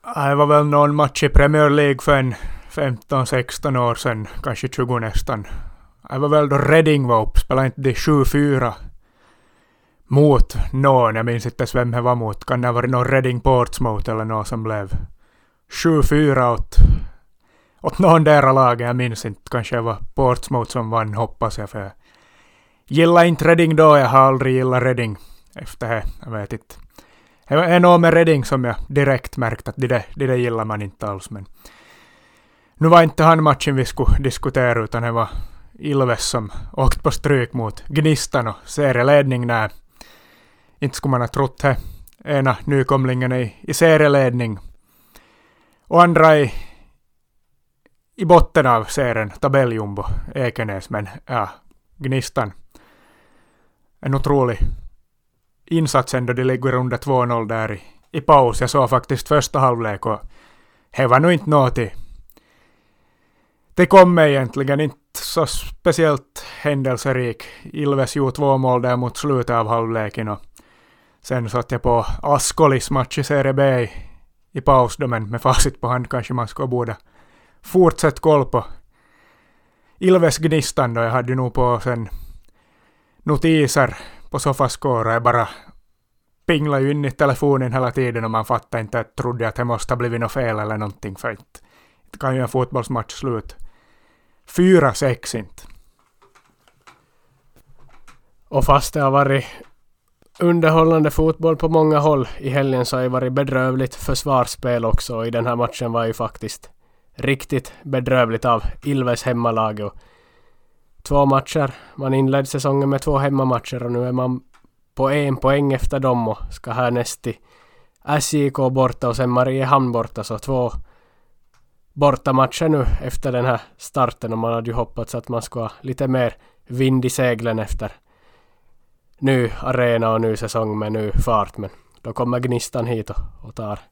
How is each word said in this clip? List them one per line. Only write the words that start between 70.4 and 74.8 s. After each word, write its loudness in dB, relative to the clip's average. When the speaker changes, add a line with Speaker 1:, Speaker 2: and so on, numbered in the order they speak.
Speaker 1:
sen -4
satt -4
jag -4
på 2
Askolis 2
match -2
i -2
Serie 0
B 2
i, -6
i -6
paus 4